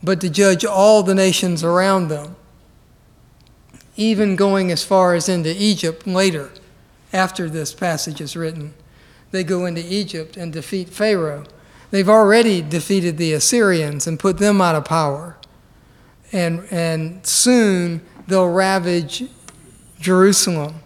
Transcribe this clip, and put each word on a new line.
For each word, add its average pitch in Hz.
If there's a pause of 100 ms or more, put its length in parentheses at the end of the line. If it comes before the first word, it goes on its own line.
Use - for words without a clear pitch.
but 180
to 185
judge 190
all 208
the 190
nations 185
around 180
them, 151 (1600)
even 208
going 190
as 160
far 185
as 170
into 170
Egypt 170
later, 180 (600)
after 185
this 156
passage 160
is 147
written. 160 (580)
They 190
go 180
into 170
Egypt 170
and 170
defeat 175
Pharaoh. 165 (480)
They've 196
already 214
defeated 170
the 160
Assyrians 160
and 160
put 185
them 202
out 170
of 147
power. 160 (920)
And, 175
and 165
soon 190 (240)
they'll 185
ravage 180 (760)
Jerusalem 170 (100)